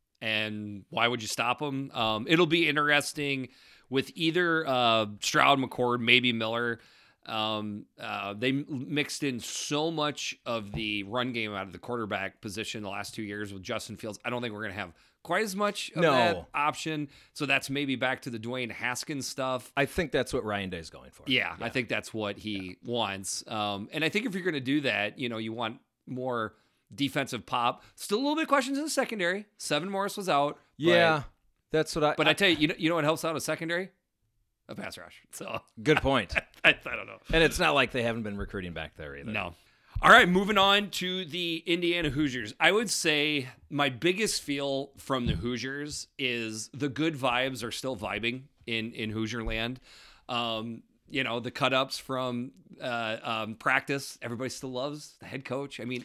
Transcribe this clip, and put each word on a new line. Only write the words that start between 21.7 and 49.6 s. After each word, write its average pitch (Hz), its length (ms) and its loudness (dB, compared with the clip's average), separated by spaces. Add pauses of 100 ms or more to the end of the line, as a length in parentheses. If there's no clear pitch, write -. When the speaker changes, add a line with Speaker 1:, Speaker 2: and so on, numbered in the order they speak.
Speaker 1:
think 123 180 -2
that's 107 240 -4
what 104 240 -4
he 95 460 -8
Speaker 2:
Yeah. 117 80 -8
Speaker 1:
wants. 98 560 -4
Um, 104 440 -4
and 156 140 -2
I 156 40 0
think 214 180 0
if 185 80 -4
you're 180 80 -4
gonna 160 160 -2
do 139 220 0
that, 104 360 0
you 120 100 -4
know, 117 120 -6
you 110 120 -6
want 117 300 -6 (240)
more 123 500 -4 (380)
defensive 131 540 -2
pop. 123 360 0 (120)
Still - 240 -2
a - 20 -2
little 294 140 2
bit 320 80 0
of 311 60 -2
questions 269 280 2
in 294 60 -2
the 311 80 -4
secondary. 202 560 -2 (100)
Seven 156 320 -2
Morris 196 260 -2
was 190 140 -4
out. 147 280 4 (200)
But 143 80 -2
Speaker 2:
Yeah, 165 380 6 (480)
that's 156 240 2
what 156 80 2
I, 147 120 6
Speaker 1:
but 151 120 2
Speaker 2:
I 156 40 8
Speaker 1:
I - 40 4
tell 196 140 4
you, 160 80 4
you 151 100 4
know, 180 100 -2
you 160 120 2
know 170 60 2
what 156 80 2
helps 156 220 2
out 160 100 -2
a 131 60 -4
secondary? 170 480 -4 (760)
A - 80 -12
pass 90 220 -10
rush. 85 240 -20 (100)
So - 300 -10 (200)
Speaker 2:
Good 147 200 4
point. 127 320 2 (160)
Speaker 1:
<laughs> - 140 -6
I, 165 60 8
I 127 260 2
don't 101 120 -6
know. 104 120 -16 (120)
Speaker 2:
And 160 120 6
it's 156 160 4
not 160 160 4
like 131 160 4
they 127 120 0
haven't 117 200 -2
been 101 140 -6
recruiting 95 360 -6
back 80 220 -10
there 73 200 -12
either. 69 160 -10
Speaker 1:
No. 98 220 -4 (480)
All 156 80 10
right, 220 180 12
moving 196 300 4
on 196 340 6
to 185 320 -4
the 170 340 -4 (100)
Indiana 170 420 2
Hoosiers. 127 500 -2
I 165 120 6
would 208 180 2
say 151 580 2 (220)
my 143 200 2
biggest 185 520 0
feel 139 560 -2
from 127 300 -2
the 113 80 2
Hoosiers 135 720 -6 (100)
is 117 560 -4
the 135 160 -2
good 156 260 0
vibes 127 480 0
are 113 80 -6
still 131 240 -6
vibing 107 480 -4 (220)
in, 113 280 -4
in 110 180 -4
Hoosier 110 320 -4
land. 113 360 -4 (480)